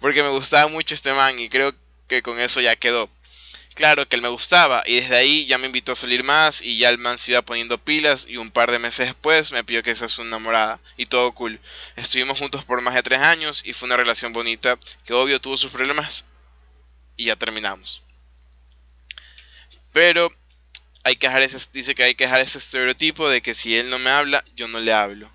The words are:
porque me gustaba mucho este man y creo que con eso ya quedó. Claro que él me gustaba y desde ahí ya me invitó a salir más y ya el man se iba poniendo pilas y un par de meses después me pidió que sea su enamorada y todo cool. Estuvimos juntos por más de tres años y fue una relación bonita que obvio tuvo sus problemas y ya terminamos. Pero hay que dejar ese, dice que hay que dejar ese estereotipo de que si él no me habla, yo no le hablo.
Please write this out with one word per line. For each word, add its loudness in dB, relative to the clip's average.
porque 2
me 2
gustaba 2
mucho -6
este -2
man 2
y -8
creo 2
que 2
con -6
eso 0
ya 6
quedó. 0
Claro 2
que -2
él -2
me -2
gustaba 2
y 4
desde 0
ahí 4
ya 2
me -2
invitó -4
a -4
salir -2
más 2
y -4
ya 6
el 2
man -2
se -4
iba 4
poniendo -6
pilas 0
y -12
un -12
par 2
de 0
meses -4
después 0
me -4
pidió -4
que -4
sea -8
su -8
enamorada -2
y -8
todo 0
cool. -10
Estuvimos -4
juntos -8
por -4
más -2
de 2
tres 0
años 0
y -12
fue -12
una 2
relación -2
bonita -2
que -4
obvio 2
tuvo -6
sus -4
problemas -4
y -6
ya 0
terminamos. -8
Pero 4
hay 4
que -4
dejar 2
ese, 0
dice -6
que 2
hay 6
que 2
dejar 4
ese -4
estereotipo -2
de 2
que -6
si -2
él 0
no -4
me 0
habla, 2
yo -10
no -10
le 0
hablo. -2